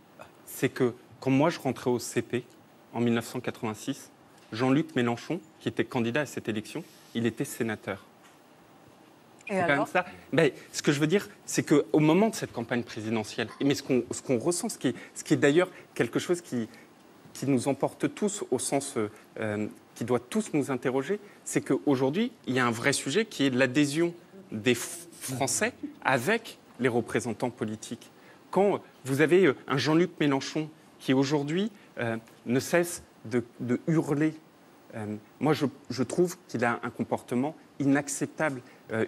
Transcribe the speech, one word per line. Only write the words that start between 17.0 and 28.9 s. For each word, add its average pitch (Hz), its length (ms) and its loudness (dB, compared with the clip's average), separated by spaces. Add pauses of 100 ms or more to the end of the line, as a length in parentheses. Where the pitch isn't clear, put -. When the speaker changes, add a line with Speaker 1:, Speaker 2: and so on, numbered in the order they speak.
Speaker 1:
qui - 140 -6
nous 135 200 2
emporte 139 480 -2
tous - 340 -4
au 131 100 2
sens, - 360 -2 (440)
euh, 107 280 -2 (260)
qui - 100 -10
doit 120 160 2
tous - 340 -4
nous 139 180 0
interroger, 135 480 -2 (240)
c'est - 180 -2
qu'aujourd'hui, 147 720 0 (160)
il 127 80 -2
y 131 40 2
a 127 60 4
un 120 60 4
vrai 117 200 0
sujet 160 340 0
qui 139 200 -2
est 139 60 2
l'adhésion 147 640 2 (360)
des 110 220 2
F-, - 340 -6 (140)
Français 131 520 -2 (300)
avec 139 540 0 (220)
les 127 100 2
représentants 117 600 0
politiques. - 580 -8 (400)
Quand 185 320 2 (240)